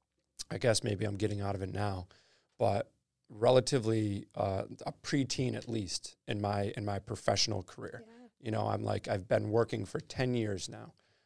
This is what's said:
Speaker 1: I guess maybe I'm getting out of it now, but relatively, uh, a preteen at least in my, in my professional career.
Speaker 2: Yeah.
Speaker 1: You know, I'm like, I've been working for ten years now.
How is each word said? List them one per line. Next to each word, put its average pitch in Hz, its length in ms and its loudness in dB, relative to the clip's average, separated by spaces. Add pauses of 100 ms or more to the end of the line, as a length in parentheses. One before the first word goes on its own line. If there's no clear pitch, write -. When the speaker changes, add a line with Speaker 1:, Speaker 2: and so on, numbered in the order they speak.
(500)
Speaker 1:
I 165 80 -6
guess 113 260 4
maybe 104 200 0
I'm 101 120 -2
getting 104 260 -2
out 98 120 -2
of 95 80 -4
it 92 100 -6
now, 98 340 -2 (520)
but 107 320 2 (380)
relatively, 113 1040 4
uh, 98 280 0 (240)
a - 60 -6 (100)
preteen 131 520 0
at - 140 -8
least 110 480 -6 (100)
in 107 140 -2
my, 101 360 0
in 104 100 -6
my 101 120 -2
professional 101 640 0
career. - 440 -12
Speaker 2:
Yeah. 226 60 -20 (280)
Speaker 1:
You 117 120 -4
know, 107 160 0
I'm 104 160 0
like, 101 240 -2
I've 101 200 -2
been 107 220 2
working 110 340 2
for - 160 -6
ten 127 340 -2
years 107 340 -2
now. 110 240 -14 (340)